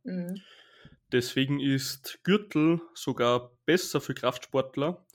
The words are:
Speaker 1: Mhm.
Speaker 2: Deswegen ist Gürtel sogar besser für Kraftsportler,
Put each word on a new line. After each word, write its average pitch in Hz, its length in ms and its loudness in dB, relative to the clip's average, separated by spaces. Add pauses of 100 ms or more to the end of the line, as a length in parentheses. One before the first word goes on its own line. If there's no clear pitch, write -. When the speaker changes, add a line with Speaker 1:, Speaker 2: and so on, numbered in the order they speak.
Speaker 1:
Mhm. 185 380 -6 (720)
Speaker 2:
Deswegen 135 480 0
ist 135 640 -2
Gürtel 170 580 2 (120)
sogar 123 580 0 (140)
besser 156 360 2
für - 120 -6
Kraftsportler, 135 1000 -2